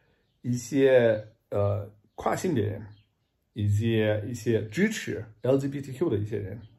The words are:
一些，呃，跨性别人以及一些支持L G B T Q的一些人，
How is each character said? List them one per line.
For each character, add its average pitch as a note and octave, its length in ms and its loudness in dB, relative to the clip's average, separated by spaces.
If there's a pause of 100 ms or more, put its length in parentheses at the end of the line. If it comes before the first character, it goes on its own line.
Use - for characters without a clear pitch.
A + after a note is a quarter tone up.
(440)
一 B2 120 -2
些， B2 720 4 (220)
呃， G2+ 420 -2 (220)
跨 G#3+ 220 -2
性 F#3 180 -2
别 G#2+ 100 2
人 - 160 -4 (760)
以 G#2 140 -2
及 G#2+ 380 2 (220)
一 A#2+ 60 -8
些 A#2 320 0
支 G3 220 0
持 - 380 -6 (160)
L C3 160 2
G C#3 100 -2
B C#3 140 -6
T C3+ 100 -12
Q E3+ 160 -2
的 A2+ 100 0
一 G#2+ 60 0
些 G#2+ 140 -6
人， G#2 240 -8 (180)